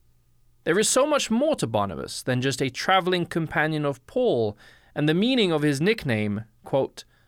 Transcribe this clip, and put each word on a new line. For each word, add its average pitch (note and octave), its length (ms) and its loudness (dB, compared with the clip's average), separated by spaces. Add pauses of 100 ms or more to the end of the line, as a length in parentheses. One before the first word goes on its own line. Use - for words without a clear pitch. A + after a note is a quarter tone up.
(640)
There F3 160 2
is G#3 80 2
so B3+ 180 4
much D4+ 240 0
more C4+ 280 2
to - 100 -2
Barnabas G2 560 -4
than B2+ 180 -2
just C3+ 200 -2
a C3+ 80 -2
traveling F3+ 560 0
companion D#3 580 -2
of C#3+ 240 -4
Paul C3 500 0 (380)
and D3 140 2
the D#3 40 4
meaning G#3+ 380 2
of D3+ 120 0
his C#3+ 180 2
nickname, G#2+ 640 -2 (180)
quote, - 400 -4 (240)